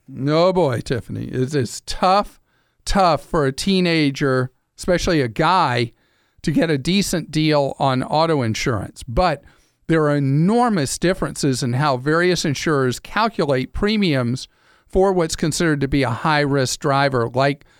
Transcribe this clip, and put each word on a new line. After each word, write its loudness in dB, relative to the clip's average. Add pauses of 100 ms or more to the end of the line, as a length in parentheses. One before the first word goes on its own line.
No, 0
boy, 0
Tiffany. -6
It's, -4
it's -4
tough, 0 (460)
tough 2
for 0
a 0
teenager, 0 (260)
especially 0
a 0
guy, 0 (500)
to -2
get 2
a 2
decent -2
deal 0
on 0
auto 0
insurance. -4
But -2 (460)
there 2
are 2
enormous 2
differences -2
in -2
how 2
various 0
insurers 0
calculate -2
premiums 0 (360)
for 2
what's 0
considered 0
to -2
be 2
a 0
high-risk 0
driver, 0
like -2 (140)